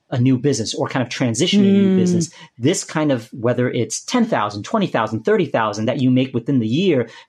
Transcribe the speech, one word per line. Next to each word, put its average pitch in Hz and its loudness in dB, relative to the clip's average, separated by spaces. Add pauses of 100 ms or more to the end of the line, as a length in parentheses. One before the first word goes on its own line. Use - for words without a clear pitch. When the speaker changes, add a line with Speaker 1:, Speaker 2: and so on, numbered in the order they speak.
(100)
Speaker 1:
a 131 -2
new 127 4
business 120 -2
or 127 -4
kind 131 -2
of 113 -6
transition 175 0
a 196 4
new 196 4
Speaker 2:
Mm. - 4
Speaker 1:
business, 180 0 (280)
this 156 0
kind 156 -2
of, 120 -2
whether 123 0
it's - -4
ten 240 0
thousand, 104 -2
twenty 202 -2
thousand, 110 -2
thirty 202 2
thousand 110 -2
that 127 -2
you 127 4
make 127 0
within 123 0
the 110 0
year 147 0 (200)